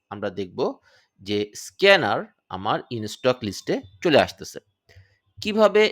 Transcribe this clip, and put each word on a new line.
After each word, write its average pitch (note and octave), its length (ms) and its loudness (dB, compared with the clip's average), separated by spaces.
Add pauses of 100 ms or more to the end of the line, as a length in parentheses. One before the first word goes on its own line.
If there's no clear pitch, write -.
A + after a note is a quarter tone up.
(120)
আমরা G2+ 180 -8
দেখব F#2+ 300 -10 (680)
যে G#2 100 -2 (160)
স্ক্যানার D#3+ 680 2 (280)
আমার G2+ 300 -4 (160)
in G#2+ 100 -8 (100)
stock B2+ 280 0
লিস্টে A2+ 380 -6 (220)
চলে D3+ 240 4
আসতেছে। - 320 -14 (840)
কিভাবে G#3 500 4